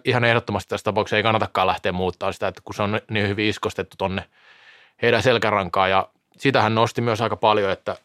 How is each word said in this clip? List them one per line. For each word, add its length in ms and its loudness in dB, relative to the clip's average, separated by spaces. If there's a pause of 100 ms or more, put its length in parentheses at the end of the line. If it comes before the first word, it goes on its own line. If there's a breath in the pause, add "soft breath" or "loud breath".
ihan 180 2
ehdottomasti 460 0
tässä 140 -6
tapauksessa 340 0
ei 60 0
kannatakaan 440 0
lähteä 240 -2
muuttaa 400 -4
sitä, 160 -6
että 180 -8
kun 100 -14
se 80 -2
on 160 -2 (100)
niin 180 -2
hyvin 220 0
iskostettu 480 -6
tonne 260 -4 (800 soft breath)
heidän 220 2
selkärankaan 680 2
ja 200 0 (280)
sitä 240 2
hän 140 2
nosti 260 0
myös 200 -2
aika 140 -2
paljon, 360 2
että 340 -6